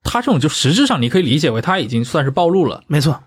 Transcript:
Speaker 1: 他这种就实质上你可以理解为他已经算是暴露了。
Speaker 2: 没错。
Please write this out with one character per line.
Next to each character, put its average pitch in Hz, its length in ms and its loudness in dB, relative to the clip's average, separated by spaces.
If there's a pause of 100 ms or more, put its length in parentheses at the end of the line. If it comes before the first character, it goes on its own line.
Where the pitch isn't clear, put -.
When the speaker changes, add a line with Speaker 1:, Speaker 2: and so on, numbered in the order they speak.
Speaker 1:
他 240 200 -4
这 277 100 2
种 147 80 2
就 151 80 0
实 135 240 0
质 269 140 2
上 180 160 0
你 120 80 -2
可 185 80 2
以 185 40 2
理 165 160 0
解 143 120 0
为 110 100 -2
他 185 180 -2
已 131 80 -4
经 117 160 -2
算 139 220 -2
是 135 60 0
暴 170 180 2
露 180 160 2
了。 - 220 -4
Speaker 2:
没 147 120 0
错。 147 280 0